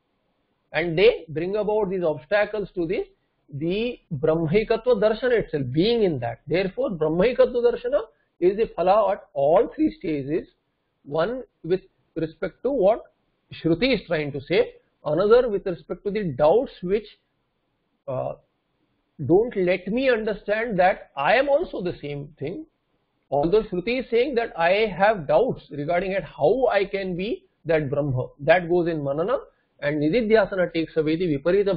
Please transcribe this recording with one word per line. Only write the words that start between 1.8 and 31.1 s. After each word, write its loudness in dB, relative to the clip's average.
these -4
obstacles -2
to -2
this, -4
the -4
brahmaikatva 0
darshan 0
itself, 0
being 2
in 0
that. -8
Therefore, -2
brahmaikatva 2
darshana 0
is 2
the 0
phala 2
at -8
all 4
three 0
stages, -4
one -4
with -2
respect -8
to -2
what 2
Shruti 0
is -2
trying -4
to -8
say, 0
another 4
with -4
respect -8
to -4
the -4
doubts 4
which, -2
uh, -6
don't 2
let 0
me 0
understand -2
that 2
I 2
am 2
also 0
the -4
same -10
thing. -8
Although 2
Shruti -4
is -12
saying 0
that -4
I 2
have 2
doubts 2
regarding -4
at -4
how 0
I 2
can -6
be -6
that 0
Brahma, -2
that 2
goes 2
in -4
Manana, -2
and -2
Nididhyasana 2
takes -4
away 0